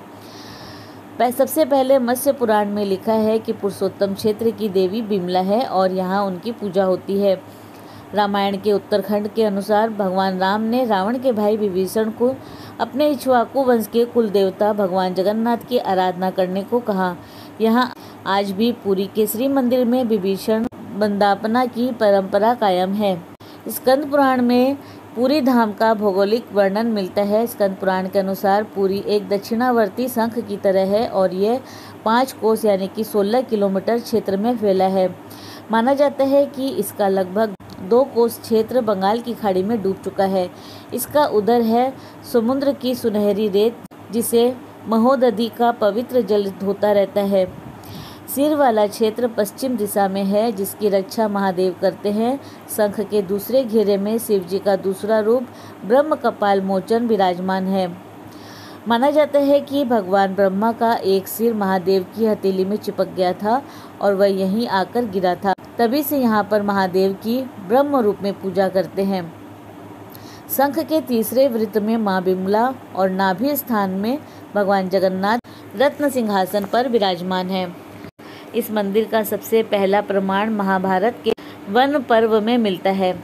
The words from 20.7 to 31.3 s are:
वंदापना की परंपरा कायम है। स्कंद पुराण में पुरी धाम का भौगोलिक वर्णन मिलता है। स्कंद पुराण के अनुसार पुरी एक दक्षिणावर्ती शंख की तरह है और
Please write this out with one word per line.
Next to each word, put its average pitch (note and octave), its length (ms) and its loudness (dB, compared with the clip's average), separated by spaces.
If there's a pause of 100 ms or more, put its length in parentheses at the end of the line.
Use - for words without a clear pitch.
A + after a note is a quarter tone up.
वंदापना G3+ 720 2
की B3 260 -2
परंपरा G3+ 600 2
कायम F#3+ 380 0
है। G3 320 -2 (440)
स्कंद C4 420 0
पुराण C4 320 2
में B3 340 4 (400)
पुरी C4+ 240 2
धाम A#3+ 320 4
का A3+ 220 2
भौगोलिक G#3 580 2
वर्णन G3+ 340 2
मिलता G3+ 360 -2
है। G#3 240 2
स्कंद G3+ 340 -2
पुराण F#3+ 280 0
के F#3+ 100 0
अनुसार G3 440 2
पुरी G3 440 -2
एक G3+ 220 0
दक्षिणावर्ती A3+ 800 0
शंख A#3 300 -2
की G3+ 180 -6
तरह F#3+ 300 2
है G#3 220 2
और F#3+ 260 0